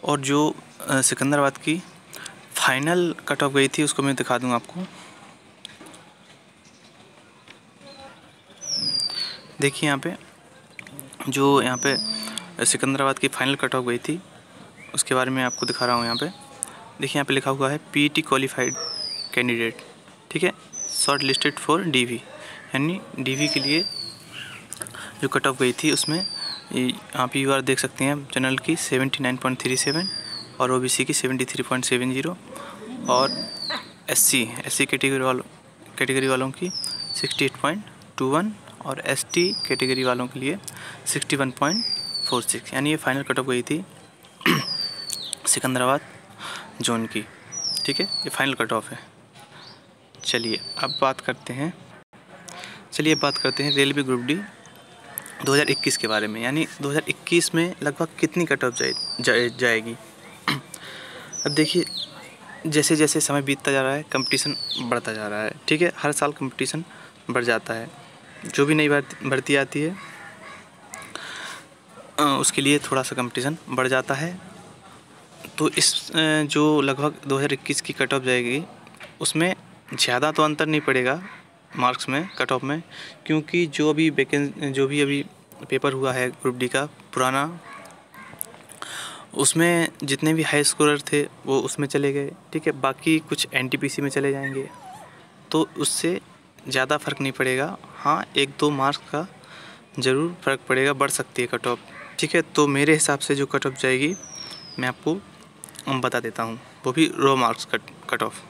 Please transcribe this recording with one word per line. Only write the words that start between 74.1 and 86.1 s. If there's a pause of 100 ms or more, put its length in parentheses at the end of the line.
है। (1200)
तो
इस,
अ, (300)
जो
लगभग
दो
हज़ार
इक्कीस
की
कट
ऑफ
जाएगी (580)
उसमें (400)
ज़्यादा
तो
अंतर
नहीं
पड़ेगा (540)
marks
में, (100)
कट
ऑफ
में, (440)
क्योंकि
जो
अभी
वैकें-,
जो
भी
अभी (460)
paper
हुआ